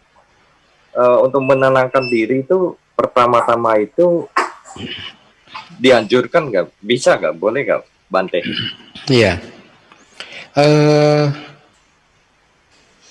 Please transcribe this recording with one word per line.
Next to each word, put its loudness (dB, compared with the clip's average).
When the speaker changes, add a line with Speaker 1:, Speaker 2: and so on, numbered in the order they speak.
Speaker 1:
eh, 2
untuk 0
menenangkan 0
diri -2
itu -2
pertama-tama 2
itu 0
dianjurkan 2
nggak? 0
Bisa 0
nggak? -4
Boleh -2
nggak, -2
Bante? -2
Speaker 2:
Iya. 2
Eh, 4